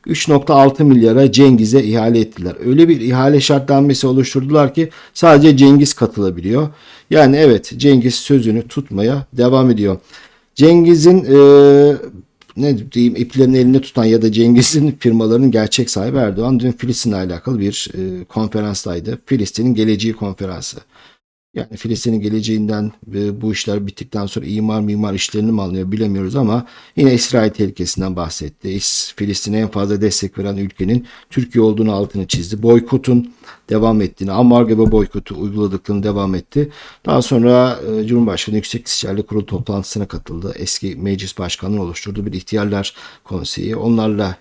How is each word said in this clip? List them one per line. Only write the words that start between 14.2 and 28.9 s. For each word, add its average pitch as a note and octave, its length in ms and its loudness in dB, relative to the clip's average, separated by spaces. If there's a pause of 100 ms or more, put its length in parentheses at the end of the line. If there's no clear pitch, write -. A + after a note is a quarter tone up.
da A2 100 2
Cengiz'in A#2+ 680 2
firmalarının A2+ 500 2
gerçek A2+ 400 -2
sahibi B2 260 -4
Erdoğan A2+ 440 -2
dün B2 120 -2
Filistin'le A#2+ 400 -6
alakalı F#2+ 480 -6
bir, G2+ 340 -6
e, F#2 300 -10
konferanstaydı. G#2 1000 -8
Filistin'in A#2 480 -4
geleceği A2 380 -2
konferansı. F#2+ 640 -10 (800)
Yani A2+ 220 -12
Filistin'in A2+ 440 -4
geleceğinden, G#2+ 720 -4 (220)
e, G2+ 260 -6
bu A2 120 -6
işler G2+ 340 -6
bittikten G2+ 400 -10
sonra - 200 -10
imar G#2+ 340 -4
mimar G#2 340 -4
işlerini G#2+ 380 -4
mi G#2+ 100 -2
anlıyor F#2 300 -6
bilemiyoruz G#2 440 -4
ama A#2+ 300 -2 (300)
yine C3+ 180 4
İsrail A2+ 360 0
tehlikesinden F#2 640 -6
bahsetti. D#2+ 520 -12
İs-, - 480 -8